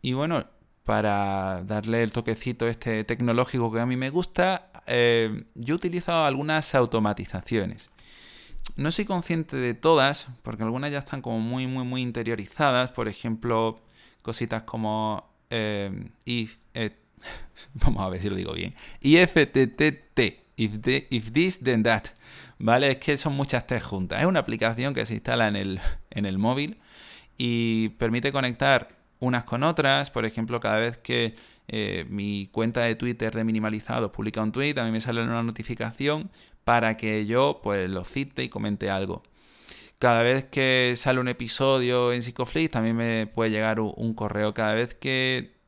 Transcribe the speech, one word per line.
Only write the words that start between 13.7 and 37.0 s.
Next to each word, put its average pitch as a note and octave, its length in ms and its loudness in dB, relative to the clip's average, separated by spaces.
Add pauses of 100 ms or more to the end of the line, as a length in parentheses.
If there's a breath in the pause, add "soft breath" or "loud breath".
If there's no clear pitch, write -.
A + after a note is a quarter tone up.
cositas A2+ 400 -4
como, G#2+ 680 -4 (200)
eh, G2+ 600 -4 (160)
if, A#2+ 340 -4 (160)
eh, A2 220 -4 (240)
<laughs> - 540 -16
vamos G2+ 280 4
a F#2+ 80 -2
ver F#2 100 -6
si G2+ 100 -2
lo F#2+ 60 -4
digo F2+ 160 -4
bien. F2 220 -6 (260 loud breath)
I D3 160 8
F E3+ 300 8
T C3 200 6
T D3+ 260 2
T, - 520 0 (120)
if G#2+ 260 -2
the, C3+ 280 0
if A2 220 -4
this, F3+ 280 2
then A#2+ 220 2
that. A2 260 2 (500 loud breath)
¿Vale? B2+ 340 4
Es C3 60 0
que D3 180 0
son C#3 180 -2
muchas C3+ 320 -2
T A#2+ 140 -2
juntas. F#2+ 400 -4
Es D#3+ 60 4
una F#3 140 4
aplicación A2+ 540 -2
que A2 120 -2
se A2+ 80 -4
instala A#2 340 2
en G#2 80 0
el, G2 240 -4 (300 loud breath)
en G#2 160 -2
el F#2+ 120 -2
móvil C3 400 -2 (600 loud breath)
y A#2 520 0
permite A#2+ 400 0
conectar C3+ 680 0 (240)
unas B2 240 0
con B2 180 -2
otras. C#3+ 480 2
Por A2+ 160 -2
ejemplo, A2+ 340 -4
cada G#2+ 180 0
vez A#2 200 -2
que, A#2 360 -2 (340 loud breath)
eh, G2 400 -4
mi G2+ 440 -4
cuenta A#2 300 0
de A#2 120 2
Twitter A#2 400 -2
de A2+ 100 -2
Minimalizados A2 640 -2
publica G#2+ 320 -4
un G#2+ 100 0
tweet, C#3 260 0
a A#2+ 60 -2
mí A2+ 60 -2
me A2 100 -2
sale A#2 220 -2
una A#2 200 -2
notificación A#2+ 880 -4 (340 loud breath)
para A2+ 320 4
que G#2+ 300 -2